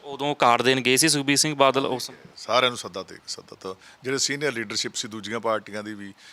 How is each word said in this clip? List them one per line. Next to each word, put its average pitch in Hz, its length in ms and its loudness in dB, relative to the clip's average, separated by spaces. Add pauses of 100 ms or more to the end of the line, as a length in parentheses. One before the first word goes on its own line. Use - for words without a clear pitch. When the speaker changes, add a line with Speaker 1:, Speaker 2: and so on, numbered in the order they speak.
Speaker 1:
ਉਦੋਂ 143 300 -4
ਕਾਰਡ 120 280 6
ਦੇਣ 131 180 4
ਗਏ 127 160 4
ਸੀ 156 120 4
ਸੁਖਬੀਰ 143 280 2
ਸਿੰਘ 151 180 2
ਬਾਦਲ 135 320 4
ਉਸ 123 160 -2
ਸਮੇਂ? - 340 -16
Speaker 2:
ਸਾਰਿਆਂ 123 340 2
ਨੂੰ 117 80 -6
ਸੱਦਾ 95 240 -10
ਤੇ, 90 140 -18 (100)
ਸੱਦਾ - 340 -14
ਤਾਂ 95 140 -10 (280)
ਜਿਹੜੇ 135 160 -4
ਸੀਨੀਅਰ 143 340 -2
ਲੀਡਰਸ਼ਿਪ 113 420 -6
ਸੀ - 140 -8
ਦੂਜੀਆਂ 107 320 -8
ਪਾਰਟੀਆਂ 107 420 -4
ਦੀ 107 120 -10
ਵੀ, 101 200 -14 (180)